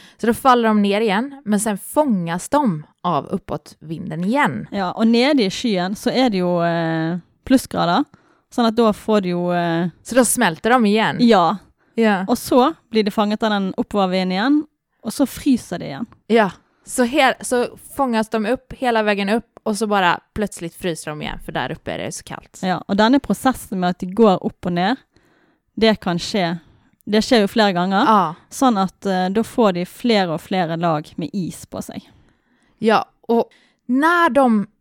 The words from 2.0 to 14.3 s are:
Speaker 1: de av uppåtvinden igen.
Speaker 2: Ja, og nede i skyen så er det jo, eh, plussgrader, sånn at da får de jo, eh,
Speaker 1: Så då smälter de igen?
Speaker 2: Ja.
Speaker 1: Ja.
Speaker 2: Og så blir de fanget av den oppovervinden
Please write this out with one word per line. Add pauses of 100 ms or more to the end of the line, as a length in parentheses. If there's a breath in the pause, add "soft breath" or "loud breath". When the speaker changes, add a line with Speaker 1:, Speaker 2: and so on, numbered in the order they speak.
Speaker 1:
de (160)
av
uppåtvinden
igen.
Speaker 2:
Ja,
og
nede
i
skyen
så
er
det
jo,
eh, (260)
plussgrader, (500 soft breath)
sånn
at
da
får
de
jo,
eh, (140)
Speaker 1:
Så
då
smälter
de
igen?
Speaker 2:
Ja. (380)
Speaker 1:
Ja.
Speaker 2:
Og
så (180)
blir
de
fanget
av
den
oppovervinden